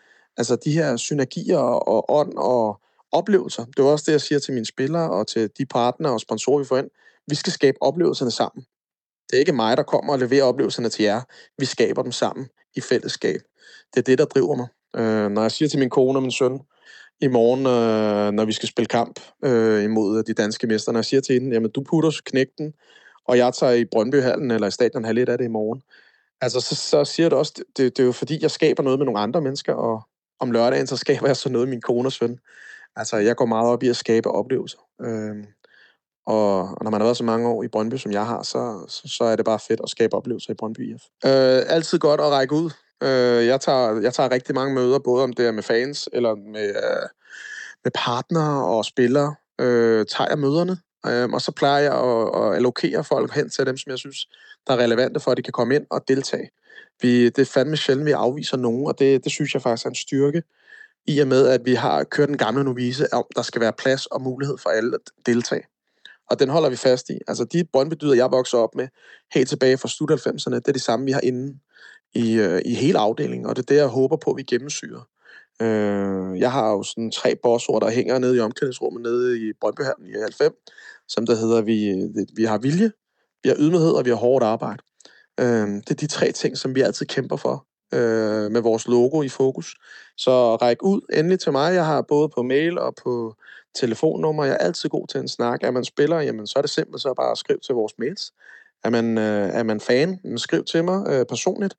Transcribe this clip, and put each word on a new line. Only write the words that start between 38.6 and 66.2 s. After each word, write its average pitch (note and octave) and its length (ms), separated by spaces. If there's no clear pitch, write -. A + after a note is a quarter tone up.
så, - 200
så - 160
er A2+ 120
det A2 80
bare A2 140
fedt A2+ 260
at - 60
skabe G#2+ 260
oplevelser A2 340
i G#2+ 40
Brøndby A2 400
I A#2+ 40
F. - 40
Øh, C3 420
altid E3 300
godt D3+ 220
at D3 100
række C3+ 240
ud. D#3+ 160
Øh, B2 440
jeg C3 140
tager, A#2+ 400
jeg B2 140
tager C3 160
rigtig B2+ 240
mange C3 200
møder, B2+ 240
både B2+ 240
om B2 100
det A#2+ 140
er A2+ 60
med G#2+ 100
fans, B2+ 500
eller A#2 220
med, G#2 340
øh, A2 400
med B2+ 100
partnere C#3+ 680
og A2 200
spillere, C#3+ 500
øh, A#2 460
tager - 220
jeg D3+ 100
møderne. E3+ 400
Øhm, A#2+ 280
og B2 60
så - 120
plejer C#3+ 300
jeg C#3+ 120
at, A#2 480
at G2+ 140
allokere B2+ 480
folk B2 280
hen - 180
til C3 160
dem, C3 100
som - 140
jeg B2+ 80
synes, - 300
der C#3 60
er B2 40
relevante A#2+ 440
for, - 100
at B2 60
de C3 60
kan - 100
komme B2 220
ind D3 160
og - 180
deltage. C3+ 420
Vi, B2 220
det A#2 140
er C3 140
fandme C#3+ 240
sjældent, C#3+ 300
vi D3 60
afviser C3 440
nogen, B2 300
og - 120
det, C3+ 260
det - 80
synes - 220
jeg C#3 80
faktisk A#2+ 240
er B2 40
en B2 40
styrke, C#3+ 480
i C#3+ 120
og C#3+ 100
med, C3 200
at B2+ 160
vi B2+ 100
har A2+ 300
kørt D3 240
den C#3+ 100
gamle B2 260
novise B2+ 480
om, A#2+ 120
der A#2+ 60
skal - 180
være A2+ 120
plads C3 340
og - 160
mulighed C3 360
for - 120
alle A2 240
at - 320
deltage. A#2+ 360